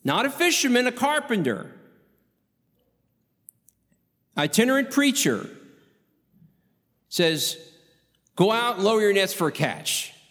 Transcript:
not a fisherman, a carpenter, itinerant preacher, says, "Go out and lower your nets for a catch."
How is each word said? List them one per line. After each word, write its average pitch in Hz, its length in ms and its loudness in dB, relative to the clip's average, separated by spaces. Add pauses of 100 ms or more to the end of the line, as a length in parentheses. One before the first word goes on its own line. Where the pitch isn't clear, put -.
not 175 200 0
a 277 40 -2
fisherman, 254 580 2
a 240 60 -2
carpenter, 240 800 -2 (2500)
itinerant 269 540 2
preacher, 254 580 0 (1600)
says, 160 480 -2 (800)
"Go 185 120 6
out 233 260 0
and 190 100 -2
lower 220 160 2
your 208 100 4
nets 196 220 0
for 160 160 0
a - 20 -2
catch." - 640 -4 (180)